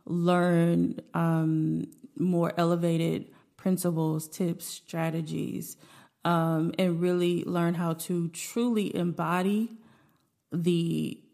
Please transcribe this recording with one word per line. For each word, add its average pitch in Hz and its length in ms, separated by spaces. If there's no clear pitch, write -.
learn, 175 920
um, 160 720
more 170 400
elevated 170 680
principles, 165 680
tips, 175 380
strategies, 165 1120
um, 165 540
and 180 220
really 175 440
learn 170 300
how 170 180
to 170 360
truly 233 680
embody 180 760
the 165 720